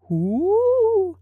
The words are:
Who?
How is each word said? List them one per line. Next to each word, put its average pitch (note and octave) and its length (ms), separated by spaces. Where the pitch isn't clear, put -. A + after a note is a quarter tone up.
Who? F#4+ 1120